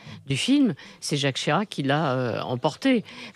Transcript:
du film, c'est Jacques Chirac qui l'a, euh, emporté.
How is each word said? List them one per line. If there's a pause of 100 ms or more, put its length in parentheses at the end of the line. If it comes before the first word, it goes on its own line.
(260)
du
film, (280)
c'est
Jacques
Chirac
qui
l'a,
euh,
emporté. (320)